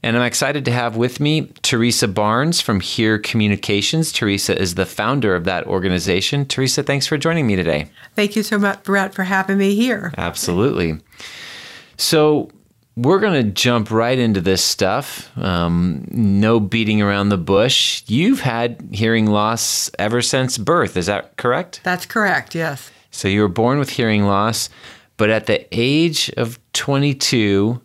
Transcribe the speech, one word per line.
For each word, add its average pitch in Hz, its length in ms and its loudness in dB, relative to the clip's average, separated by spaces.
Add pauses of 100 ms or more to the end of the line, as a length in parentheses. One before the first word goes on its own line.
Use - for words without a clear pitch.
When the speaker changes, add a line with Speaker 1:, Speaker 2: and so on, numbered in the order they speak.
Speaker 1:
And 117 140 0
I'm 123 60 2
excited 135 420 -2
to 127 60 0
have 120 260 -2
with 123 220 -2
me 151 320 0 (100)
Teresa 120 460 2
Barnes 110 520 0
from 101 200 0
Hear 110 400 0
Communications. 104 920 0
Teresa 101 480 0
is 90 140 -2
the 92 140 0
founder 110 480 0
of 87 80 -2
that 90 240 -2
organization. 92 800 0
Teresa, 131 340 0
thanks 139 240 -2
for 151 140 -2
joining 165 260 0
me 104 100 2
today. 80 300 0 (300)
Speaker 2:
Thank 208 200 0
you 220 60 0
so 208 160 -2
much, 202 240 0
Brett, 196 320 -2
for - 80 -6
having 190 380 0
me 196 160 2
here. 220 420 0
Speaker 1:
Absolutely. 87 840 -2 (1000)
So 151 520 2 (480)
we're 151 220 4
gonna 180 240 2
jump 110 480 0
right 117 260 2
into 110 240 2
this 92 220 2
stuff. - 760 -2
Um, 85 720 0
no 107 500 2
beating 107 440 0
around 101 260 2
the 101 80 2
bush. 98 680 0
You've 175 320 2
had 117 420 -4 (100)
hearing 113 360 2
loss 107 720 0
ever 117 240 0
since 131 340 -2
birth. 120 400 0
Is 87 80 -2
that 101 320 -4
correct? 139 460 -2
Speaker 2:
That's 180 240 -4
correct, 190 480 -2
yes. 160 340 -6 (220)
Speaker 1:
So - 160 -6
you 101 140 2
were 104 60 4
born 113 300 2
with 139 140 -2
hearing 110 340 2
loss, 101 420 0 (500)
but 107 120 2
at 110 160 0
the - 260 0
age 151 680 0
of 120 200 -4 (160)
twenty-two 123 1120 2